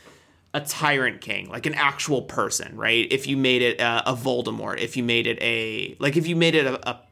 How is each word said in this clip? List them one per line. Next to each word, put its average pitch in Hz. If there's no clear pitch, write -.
a 147
tyrant 143
king, 98
like, 117
an 135
actual 139
person, -
right? 113
If 135
you 139
made 127
it 120
a, 117
a 131
Voldemort, 113
if 113
you 127
made 117
it 117
a, 113
like, 143
if 160
you 170
made 165
it 147
a, 131
a 120